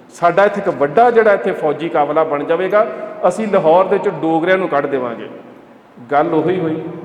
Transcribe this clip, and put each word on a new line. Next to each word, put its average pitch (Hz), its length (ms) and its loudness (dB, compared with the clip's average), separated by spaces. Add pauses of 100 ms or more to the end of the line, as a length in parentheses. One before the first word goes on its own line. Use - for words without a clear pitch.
(100)
ਸਾਡਾ 175 340 2
ਇੱਥੇ 202 160 0
ਇੱਕ - 80 -4
ਵੱਡਾ 151 420 2
ਜਿਹੜਾ 214 220 4
ਇੱਥੇ 196 200 -2
ਫੌਜੀ 156 360 -4
ਕਾਫਲਾ 156 360 0
ਬਣ 147 200 -2
ਜਾਵੇਗਾ, 185 420 0 (420)
ਅਸੀਂ 214 200 -2
ਲਾਹੌਰ 180 360 4
ਦੇ 196 140 0
ਵਿੱਚ 208 100 -4
ਡੋਗਰਿਆਂ 165 500 0
ਨੂੰ 185 100 -4
ਕੱਢ 143 180 -2
ਦੇਵਾਂਗੇ। 120 420 -6 (840)
ਗੱਲ 156 220 2
ਉਹੀ 175 260 0
ਹੋਈ। 160 220 -4 (220)